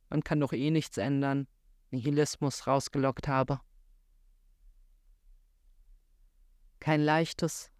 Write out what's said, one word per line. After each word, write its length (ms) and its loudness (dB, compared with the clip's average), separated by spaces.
„Man 140 0
kann 180 0
doch 120 0
eh 180 0
nichts 260 0
ändern“ 500 0
Nihilismus 760 0
rausgelockt 600 0
habe. 320 0
Kein 220 2
leichtes, 800 0